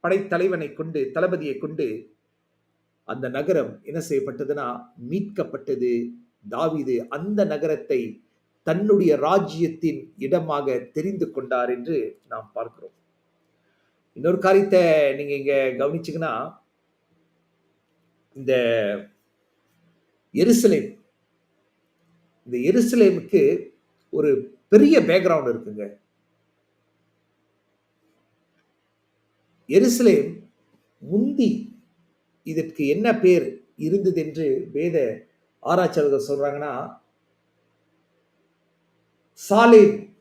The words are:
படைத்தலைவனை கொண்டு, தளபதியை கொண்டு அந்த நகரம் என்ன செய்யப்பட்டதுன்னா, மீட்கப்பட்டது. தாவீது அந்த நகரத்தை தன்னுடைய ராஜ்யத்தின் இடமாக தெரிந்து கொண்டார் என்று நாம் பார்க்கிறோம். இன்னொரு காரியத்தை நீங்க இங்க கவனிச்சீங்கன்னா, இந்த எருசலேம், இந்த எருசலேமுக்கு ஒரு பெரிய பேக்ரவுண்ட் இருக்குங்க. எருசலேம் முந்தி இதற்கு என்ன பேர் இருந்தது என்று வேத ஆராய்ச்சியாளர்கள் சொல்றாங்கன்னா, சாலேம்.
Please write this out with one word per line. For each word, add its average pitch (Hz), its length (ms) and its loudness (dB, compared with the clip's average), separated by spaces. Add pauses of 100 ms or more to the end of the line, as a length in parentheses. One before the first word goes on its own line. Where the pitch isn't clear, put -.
படைத்தலைவனை 180 680 -2
கொண்டு, 156 400 -6
தளபதியை 160 440 -2
கொண்டு 151 560 -8 (880)
அந்த 127 260 -8
நகரம் 139 540 -4
என்ன 156 160 -10 (100)
செய்யப்பட்டதுன்னா, 135 760 -6 (240)
மீட்கப்பட்டது. 123 1000 -6 (400)
தாவீது 131 600 -4
அந்த 196 360 -2
நகரத்தை 147 760 -4 (420)
தன்னுடைய 185 520 2
ராஜ்யத்தின் 165 1000 -2
இடமாக 143 600 -2
தெரிந்து 160 520 -6
கொண்டார் 123 380 -4
என்று 123 500 -6 (100)
நாம் 113 240 -14
பார்க்கிறோம். 117 400 -14 (1200)
இன்னொரு 175 260 -2
காரியத்தை 180 720 4
நீங்க 143 220 -6
இங்க 135 500 -2
கவனிச்சீங்கன்னா, 160 720 -6 (1800)
இந்த 135 200 -2 (1800)
எருசலேம், 202 680 2 (1500)
இந்த 123 120 -6
எருசலேமுக்கு 180 1120 2 (400)
ஒரு 147 480 -2 (120)
பெரிய 285 320 8
பேக்ரவுண்ட் 165 460 2
இருக்குங்க. 104 480 -8 (3750)
எருசலேம் 214 720 4 (600)
முந்தி 233 760 -2 (680)
இதற்கு 156 440 -6
என்ன 226 320 0
பேர் 175 440 2 (140)
இருந்தது 175 440 0
என்று 147 520 -4
வேத 143 520 -2 (340)
ஆராய்ச்சியாளர்கள் 147 680 0
சொல்றாங்கன்னா, 143 720 -6 (2500)
சாலேம். 220 720 8